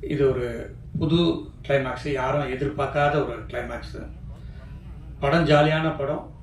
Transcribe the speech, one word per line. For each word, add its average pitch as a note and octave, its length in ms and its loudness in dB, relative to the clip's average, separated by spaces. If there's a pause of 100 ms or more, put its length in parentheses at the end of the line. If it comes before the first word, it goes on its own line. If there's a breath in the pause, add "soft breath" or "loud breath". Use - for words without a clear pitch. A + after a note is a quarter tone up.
இது C#3 280 2
ஒரு A#2+ 460 -4 (240)
புது D#3 160 2 (520)
கிளைமேக்ஸ், C3+ 440 0
யாரும் C3+ 420 0
எதிர்பார்க்காத C#3+ 600 2
ஒரு - 340 0
கிளைமேக்ஸ். A#2+ 640 -8 (1080 loud breath)
படம் E3 260 4
ஜாலியான D#3 520 6
படம் C3+ 460 -4